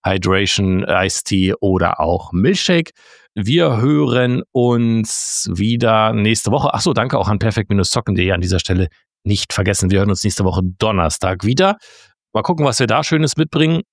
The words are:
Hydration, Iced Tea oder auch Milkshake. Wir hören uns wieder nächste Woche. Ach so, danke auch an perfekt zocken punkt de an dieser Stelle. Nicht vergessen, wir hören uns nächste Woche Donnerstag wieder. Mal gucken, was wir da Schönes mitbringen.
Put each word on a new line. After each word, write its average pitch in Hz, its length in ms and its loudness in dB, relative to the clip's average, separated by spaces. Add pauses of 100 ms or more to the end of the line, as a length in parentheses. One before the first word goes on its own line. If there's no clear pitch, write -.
Hydration, 95 800 0
Iced 95 380 -2
Tea 95 360 0
oder 92 380 0
auch 82 340 -2
Milkshake. 170 600 0 (420)
Wir 127 440 0
hören 127 640 2 (100)
uns 117 1000 0
wieder 110 600 2
nächste 110 400 0
Woche. 139 220 2
Ach - 60 -2
so, 165 120 0
danke 123 260 0
auch 98 100 -2
an 104 120 -2
perfekt 110 300 -2 (160)
zocken 113 280 -2
punkt 90 60 0
de 92 120 0
an 90 80 0
dieser 92 200 0
Stelle. 92 260 0 (380)
Nicht 101 280 -2
vergessen, 95 380 0
wir 98 80 2
hören 101 120 2
uns 92 120 -2
nächste 98 220 -2
Woche 90 160 0 (180)
Donnerstag 92 680 -2
wieder. 185 340 2 (540)
Mal 110 100 -2
gucken, 156 220 -2
was 127 140 0
wir 127 80 2
da 123 160 0
Schönes 156 340 0
mitbringen. 160 460 0 (100)